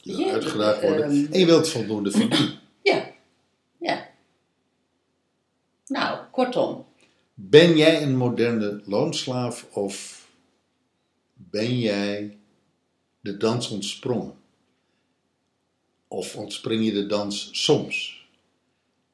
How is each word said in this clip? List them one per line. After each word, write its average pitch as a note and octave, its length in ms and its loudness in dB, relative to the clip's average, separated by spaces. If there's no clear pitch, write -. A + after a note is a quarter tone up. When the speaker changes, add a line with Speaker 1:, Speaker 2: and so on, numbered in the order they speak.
Speaker 1:
Je - 100 -14
Speaker 2:
Weet - 80 -8
Speaker 1:
wil F4 80 0
Speaker 2:
je? - 60 -2
Speaker 1:
uitgedaagd G#2 480 0
worden D#3 240 2
Speaker 2:
Ehm, D3 280 2
Speaker 1:
en G3 60 2
je F#3 80 6
wilt D#3+ 220 6
voldoende G#2 420 -2
verdienen. - 480 2
Speaker 2:
Ja. - 280 0
Ja. - 300 -6
Nou, - 320 -4
kortom. - 540 -2
Speaker 1:
Ben D#3+ 280 10
jij D#3 260 4
een C3+ 140 0
moderne A2+ 680 0
loonslaaf B2 880 -4
of - 540 -8
ben A2+ 440 -4
jij G#2 600 -4
de G2 160 -10
dans A#2+ 320 -2
ontsprongen? G#2+ 680 -6
Of - 280 -8
ontspring A2 480 -4
je A2 80 0
de G2 140 -2
dans G2+ 460 -6
soms? - 760 -2